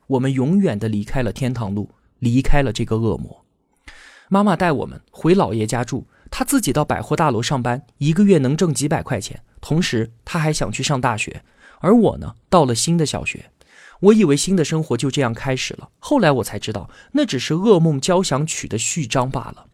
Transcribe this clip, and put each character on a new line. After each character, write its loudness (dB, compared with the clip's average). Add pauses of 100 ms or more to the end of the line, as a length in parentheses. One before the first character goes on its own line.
我 0
们 0
永 0
远 0
地 -4
离 -2
开 -2
了 -2
天 -4
堂 -6
路， -6 (280)
离 2
开 4
了 -2
这 -6
个 -2
恶 -2
魔。 -16 (840)
妈 2
妈 2
带 0
我 -4
们 -14 (120)
回 0
姥 2
爷 -2
家 -4
住， -8 (240)
她 -4
自 0
己 0
到 2
百 -2
货 -6
大 2
楼 0
上 -2
班， -4 (160)
一 2
个 4
月 6
能 2
挣 0
几 -2
百 -2
块 -6
钱， -14 (180)
同 0
时 -4 (120)
她 -6
还 0
想 -4
去 -6
上 0
大 0
学。 -8 (380)
而 4
我 4
呢， -12 (140)
到 6
了 0
新 0
的 2
小 -4
学。 -12 (500)
我 8
以 6
为 4
新 0
的 2
生 -2
活 -2
就 -2
这 -2
样 -2
开 -4
始 -6
了， -20
后 0
来 4
我 0
才 -8
知 -6
道， -10 (240)
那 2
只 -4
是 -4
噩 4
梦 2
交 0
响 -2
曲 -8
的 -6
序 -4
章 -2
罢 -8
了。 -20